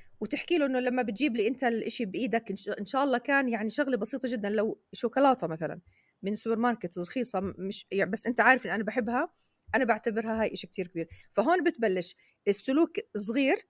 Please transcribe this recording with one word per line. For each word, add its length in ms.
وتحكي 360
له 80
إنه 140
لما 220
بتجيب 360
لي 100
أنت 160
الإشي 420
بإيدك، 460
إن 40
ش-، 140
إن 160
شاء 180
الله 140
كان 320
يعني 200
شغلة 280
بسيطة 340
جدًا، 180
لو 320
شوكولاتة 540
مثلًا 340
من 120
سوبر 240
ماركت 380
رخيصة، 420
م-، 180
مش، 340
يعني 200
بس 160
أنت 140
عارف 240
إن 60
أنا 120
بحبها، 500
أنا 100
بعتبرها 560
هاي 120
إشي 140
كتير 200
كبير. 200
فهون 300
بتبلش 520
السلوك 440
صغير. 400